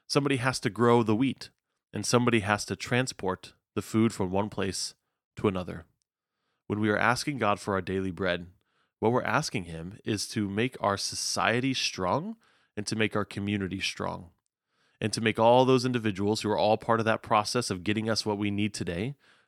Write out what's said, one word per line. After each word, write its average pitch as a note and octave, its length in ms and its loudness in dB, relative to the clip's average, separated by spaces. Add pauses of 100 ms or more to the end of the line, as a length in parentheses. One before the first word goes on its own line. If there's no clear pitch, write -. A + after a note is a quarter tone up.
Somebody C#3+ 300 2
has B2 240 0
to A#2 100 -2
grow A#2+ 320 6
the G#2+ 140 4
wheat, B2 340 -2 (420)
and G#2 140 -6
somebody A#2+ 340 4
has G#2 260 0
to G2+ 100 -4
transport - 760 -4 (200)
the G#2 80 -2
food A2 300 2
from F#2 180 -4
one G2+ 180 0
place - 460 -6 (400)
to - 140 0
another. F2+ 360 -4 (840)
When G#2 100 -2
we G#2+ 120 2
are G#2 60 2
asking B2 420 2
God G#2 200 2
for G#2 160 -2
our F#2+ 80 0
daily F#2+ 300 -4
bread, F2 340 -2 (540)
what A2 100 2
we're B2 120 0
asking A2+ 420 -2
him E2+ 400 -10
is A2 240 -4
to G#2 200 -2
make G#2+ 320 -2
our G2+ 160 2
society A#2 800 0
strong C3 640 -2 (400)
and G#2 100 -8
to A2 100 -4
make G#2+ 200 0
our G#2 80 0
community G2 560 -4
strong, F#2 500 -6 (680)
and G#2+ 120 -2
to G#2+ 80 -4
make A2 180 2
all A#2+ 260 8
those B2+ 200 4
individuals A2 560 0
who G#2 100 -2
are F#2+ 80 2
all G#2+ 200 4
part A2+ 220 2
of G#2+ 40 -2
that A2 180 0
process A2+ 460 0
of F2+ 160 -6
getting G#2+ 240 0
us A2 160 -2
what G#2 140 -2
we G#2 120 0
need G2+ 220 -2
today, F#2+ 440 -6 (320)